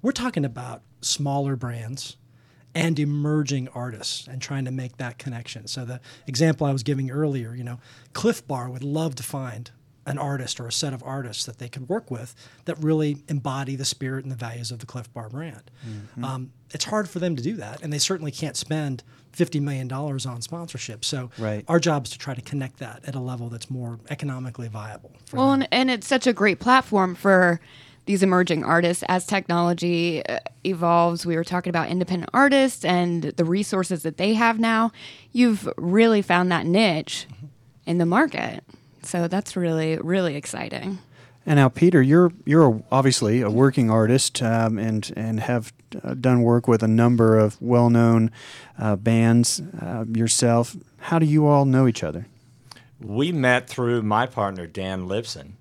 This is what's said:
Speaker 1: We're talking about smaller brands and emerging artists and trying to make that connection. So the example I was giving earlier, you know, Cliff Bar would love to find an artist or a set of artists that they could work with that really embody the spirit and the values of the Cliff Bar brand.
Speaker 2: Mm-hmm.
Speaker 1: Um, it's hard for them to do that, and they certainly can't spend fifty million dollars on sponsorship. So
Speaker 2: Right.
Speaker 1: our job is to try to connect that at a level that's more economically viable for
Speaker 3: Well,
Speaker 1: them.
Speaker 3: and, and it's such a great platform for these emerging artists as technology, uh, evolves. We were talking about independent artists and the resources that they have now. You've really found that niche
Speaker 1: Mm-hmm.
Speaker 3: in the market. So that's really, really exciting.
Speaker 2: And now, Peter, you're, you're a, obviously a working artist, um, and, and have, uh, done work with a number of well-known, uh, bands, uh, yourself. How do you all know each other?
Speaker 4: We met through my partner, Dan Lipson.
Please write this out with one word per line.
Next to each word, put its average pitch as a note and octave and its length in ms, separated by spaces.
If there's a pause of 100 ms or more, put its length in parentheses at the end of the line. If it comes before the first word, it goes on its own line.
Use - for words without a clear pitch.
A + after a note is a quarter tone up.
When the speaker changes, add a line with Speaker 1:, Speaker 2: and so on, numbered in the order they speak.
Speaker 1:
We're A#3 100
talking A#3+ 320
about A#2+ 380 (180)
smaller C#3 560
brands A#2+ 600 (580)
and E3 240
emerging D3 760
artists A#2+ 520
and B2+ 160
trying C#3 220
to B2+ 80
make C3 260
that A#2+ 200
connection. A#2 500
So C3 160
the B2 160 (260)
example D3 400
I C#3 60
was C3 100
giving C3+ 300
earlier, C3+ 420
you B2 100
know, A#2+ 140 (340)
Cliff - 340
Bar B2+ 240
would B2+ 140
love D3+ 300
to - 80
find B2 480 (340)
an C#3 140
artist C#3 420
or B2 60
a A#2 60
set C#3+ 200
of B2+ 100
artists C3 440
that A#2+ 120
they A#2+ 100
could B2+ 200
work G#3 220
with B2 240 (320)
that D3+ 160
really D3+ 360 (100)
embody C3+ 480
the C3+ 80
spirit C3+ 400
and C3+ 80
the B2+ 40
values A#2 340
of A#2 100
the A#2 60
Cliff A#2 260
Bar A2 160
brand. C3 420 (160)
Speaker 2:
Mm-hmm. G#2+ 380
Speaker 1:
Um, C3 280 (180)
it's - 140
hard G#3 240
for - 120
them F3 160
to A#2+ 60
do F3+ 140
that, B2 260
and D3+ 100
they D3 60
certainly D#3 340
can't - 240
spend D3 460 (300)
fifty D#3+ 280
million C#3 280
dollars C3+ 380
on A#2+ 160
sponsorship. C#3 640
So B2+ 340
Speaker 2:
Right. G#2+ 300
Speaker 1:
our E3+ 120
job D3 240
is - 60
to - 80
try C3+ 160
to B2+ 80
connect C3+ 360
that A#2+ 280
at C3+ 80
a C3 60
level B2 280
that's A#2 220
more A#2+ 280 (120)
economically C3 580
viable G#2+ 440 (140)
for - 100
Speaker 3:
Well, C4 160
Speaker 1:
them. C4+ 100
Speaker 3:
and, - 100
and C4 180
it's A#3+ 160
such C4 200
a B3 60
great F#3+ 280
platform G#3 540
for F3+ 460 (460)
these G3 160
emerging F3+ 420
artists E3+ 420
as F#3 200
technology, E3+ 1000
uh, - 120 (260)
evolves. E3+ 640
We E3+ 100
were E3 80
talking F3+ 240
about E3 220
independent F3+ 420
artists C4+ 500
and F3 420
the E3 200
resources F#3 580
that D#3+ 140
they G3 160
have A3+ 260
now. A3+ 340 (400)
You've A#3+ 440
really G#3 460
found F3+ 280
that E3+ 140
niche F3 680
Speaker 1:
Mm-hmm. B2 160 (440)
Speaker 3:
in E3+ 80
the E3+ 80
market. G#3 580 (380)
So E3+ 260
that's F#3 280
really, D#3+ 420
really F3 380
exciting. - 640 (480)
Speaker 2:
And D3+ 100
now, C#3 120
Peter, E3+ 340
you're, E3+ 300 (120)
you're D3+ 300
a, A2 160
obviously B2+ 520
a G#2 80
working B2 400
artist, A2+ 520
um, A2+ 360
and, A2 380
and A2 240
have, A#2 320 (300)
uh, B2 120
done B2+ 280
work A#2+ 260
with A2+ 140
a A2 60
number A2+ 500
of G#2+ 240
well-known, A#2 680 (480)
uh, G#2+ 180
bands, A2+ 640 (200)
uh, A2+ 320
yourself. A#2 640 (220)
How - 200
do D#3+ 80
you D3+ 200
all C#3+ 180
know C3 220
each A#2 160
other? E2+ 240 (720)
Speaker 4:
We B2 320
met B2+ 360
through A#2+ 340
my G#2+ 240
partner, G2 400
Dan F#2+ 420
Lipson. F#2+ 520